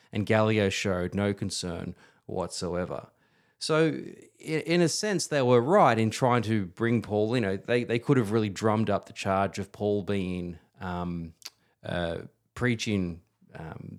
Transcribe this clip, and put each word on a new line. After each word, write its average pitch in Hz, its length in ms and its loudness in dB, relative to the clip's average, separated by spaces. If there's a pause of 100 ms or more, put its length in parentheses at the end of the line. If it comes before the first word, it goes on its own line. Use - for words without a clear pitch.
(120)
And 107 140 -4
Gallio 107 440 4
showed 90 440 -2
no 101 200 0
concern 90 640 -8 (300)
whatsoever. 87 840 -6 (520)
So 156 340 0 (480)
i-, - 20 -20
in 160 380 0
a 165 80 4
sense, 208 380 -2
they 143 140 0
were 123 200 6
right 143 360 6
in 110 120 4
trying 120 340 2
to 107 220 0
bring 113 360 0
Paul, 104 320 0
you 127 80 2
know, 98 140 0
they, 117 300 0
they 117 120 0
could 131 200 2
have 104 140 2
really 110 180 2
drummed 107 400 0
up 98 160 0
the - 80 -20
charge 98 440 0
of 98 140 -8
Paul 104 320 -2
being, 90 540 -4 (240)
um, 87 520 -6 (520)
uh, 85 320 -4 (380)
preaching, 104 640 -2 (340)
um, - 440 -14